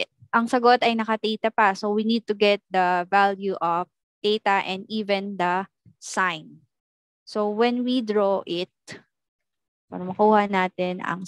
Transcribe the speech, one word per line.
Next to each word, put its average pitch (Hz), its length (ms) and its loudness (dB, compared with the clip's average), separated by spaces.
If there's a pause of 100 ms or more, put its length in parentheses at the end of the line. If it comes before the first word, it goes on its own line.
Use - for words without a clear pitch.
(320)
ang 233 180 0
sagot 240 340 4
ay 233 80 2
naka-theta 220 560 -2
pa. 214 240 2
So 208 240 -4
we 214 80 0
need 220 240 -2
to 214 80 -2
get 202 320 2
the 180 400 0
value 196 520 2
of 170 280 -2 (320)
theta 208 440 0
and 190 240 -8
even 202 520 -4
the 180 240 0 (360)
sine. 170 600 -4 (640)
So 208 240 -2
when 240 360 0
we 247 200 -2
draw 202 400 0
it, 175 280 -6 (1160)
para 180 160 -10
makuha 208 460 4
natin 185 540 -2
ang 180 240 -6